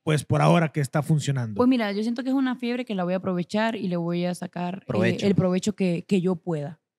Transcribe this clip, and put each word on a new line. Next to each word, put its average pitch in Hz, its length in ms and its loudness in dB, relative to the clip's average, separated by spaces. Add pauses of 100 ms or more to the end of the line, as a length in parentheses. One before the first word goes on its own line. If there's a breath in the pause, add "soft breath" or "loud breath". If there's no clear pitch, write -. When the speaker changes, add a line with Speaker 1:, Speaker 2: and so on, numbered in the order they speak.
Speaker 1:
pues, 151 200 0
por 151 160 0
ahora 160 320 4
que 156 80 -2
está 143 220 0
funcionando? 135 560 0
Speaker 2:
Pues 247 100 4
mira, 226 240 2
yo 202 100 -2
siento 240 200 -2
que 254 80 -4
es 262 40 2
una 262 220 0
fiebre 247 300 -4
que 214 80 -6
la 180 100 -2
voy 180 80 -2
a 190 60 0
aprovechar 190 580 -2
y 196 120 -6
le 175 100 -2
voy 170 260 -2
a 180 100 -2
sacar, 180 440 -8
eh, - 80 -18
Speaker 3:
Provecho. 185 400 0
Speaker 2:
el 196 80 4
provecho 185 400 0
que, 180 340 -2
que 190 140 2
yo 185 140 0
pueda, 151 440 -6 (180)